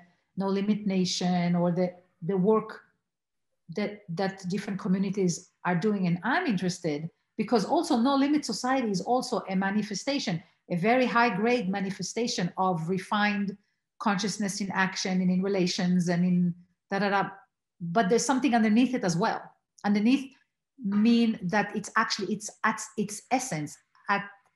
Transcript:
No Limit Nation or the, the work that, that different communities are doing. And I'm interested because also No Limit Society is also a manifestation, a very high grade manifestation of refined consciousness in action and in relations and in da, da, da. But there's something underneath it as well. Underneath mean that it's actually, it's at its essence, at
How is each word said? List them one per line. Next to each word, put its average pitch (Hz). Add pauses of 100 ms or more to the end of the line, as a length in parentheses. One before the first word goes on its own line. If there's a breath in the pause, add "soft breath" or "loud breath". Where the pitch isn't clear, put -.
(360 soft breath)
No 196
Limit 202
Nation 180
or 175
the, 180 (360)
the 185
work 214 (960)
that, 208
that 190 (140)
different 202
communities 190 (120)
are 180
doing. 196
And 170
I'm 320
interested 175 (280)
because 214
also 311
No 254
Limit 294
Society 247
is 190
also 240
a 190
manifestation, 196 (300 soft breath)
a 180
very 233
high 233 (120)
grade 233
manifestation 196
of 175
refined 202 (440)
consciousness 196
in 196
action 185
and 185
in 185
relations 180
and 175
in 180 (340)
da, 196
da, 202
da. 196 (500)
But 180
there's 233
something 262
underneath 233
it 233
as 175
well. 202 (460)
Underneath 214 (500 soft breath)
mean 220
that 202
it's -
actually, 220
it's - (140)
at 214 (160)
its 208
essence, 175 (320)
at 202 (320)